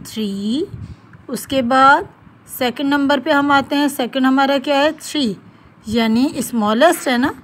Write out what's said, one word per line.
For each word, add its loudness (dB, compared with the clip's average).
थ्री। -4
उसके -4
बाद 4
second -4
number 2
पे -2
हम 2
आते 2
हैं, 0
Second -2
हमारा 2
क्या 0
है, 2
थ्री, -4
यानी 0
smallest 0
है 0
ना, -2